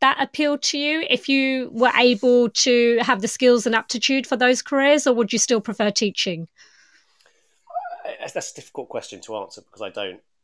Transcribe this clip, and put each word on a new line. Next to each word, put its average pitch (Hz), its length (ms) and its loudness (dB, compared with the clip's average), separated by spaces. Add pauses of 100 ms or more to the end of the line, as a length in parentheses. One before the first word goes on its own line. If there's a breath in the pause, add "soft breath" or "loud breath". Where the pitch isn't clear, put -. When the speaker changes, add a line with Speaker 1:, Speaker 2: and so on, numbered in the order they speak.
Speaker 1:
that 269 200 2
appeal 294 380 -2
to - 180 -4
you 302 320 -2
if - 200 -2
you 269 440 0
were 240 240 2
able 247 540 4
to 240 500 2
have 233 200 0
the 226 80 -4
skills 247 360 2
and 233 120 0
aptitude 262 500 -2
for 262 100 -2
those 247 240 2
careers, 277 460 2
or 254 80 4
would 226 180 0
you 233 60 0
still 226 220 0
prefer 208 280 -2
teaching? 180 600 -4 (1600 soft breath)
Speaker 2:
Uh, - 300 -12
that's - 160 -8
a - 60 -20
difficult - 320 -14
question 104 320 -12
to 110 160 -12
answer 98 240 -12
because - 220 -20
I 98 80 -8
don't, 95 300 -10 (240)